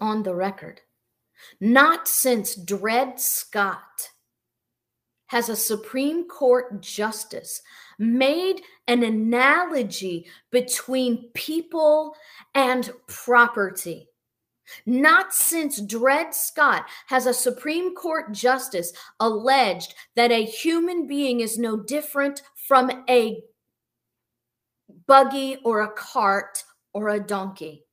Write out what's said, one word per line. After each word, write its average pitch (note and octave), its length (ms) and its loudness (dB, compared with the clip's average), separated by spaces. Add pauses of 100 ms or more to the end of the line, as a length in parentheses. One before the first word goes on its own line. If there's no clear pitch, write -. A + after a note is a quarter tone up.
on G#3+ 200 -2
the F#3 120 -4
record. F#3+ 480 -6 (760)
Not C#4 460 4
since A#3 500 0
Dred G#3 640 -4
Scott - 880 -6 (1200)
has A#3+ 200 0
a A3 80 -4
Supreme C#4 720 -4
Court B3 540 0
justice - 800 -8 (360)
made C#4 600 2 (260)
an A#3+ 160 2
analogy A#3 1300 0 (220)
between B3 840 -2
people D#4 840 0 (400)
and B3+ 360 2 (160)
property. G3+ 1040 0 (760)
Not D#4 480 4
since D#4+ 460 -2
Dred C4 540 0
Scott C4 520 0 (200)
has B3+ 200 2
a B3 80 2
Supreme D#4 600 -2
Court D#4+ 380 -6
justice A#3 600 -2 (280)
alleged A3 760 0 (220)
that A#3+ 160 4
a A3+ 120 2
human E4 600 -2
being C4+ 340 -2
is A3 180 -4
no A3+ 180 -2
different C#4 680 -4 (240)
from C4 240 6 (180)
a A3 340 2 (1600)
buggy C4+ 580 4
or A3 180 0
a G#3 100 -4
cart - 720 -2 (280)
or G#3 180 -4
a G#3 100 -2
donkey. F#3+ 720 -8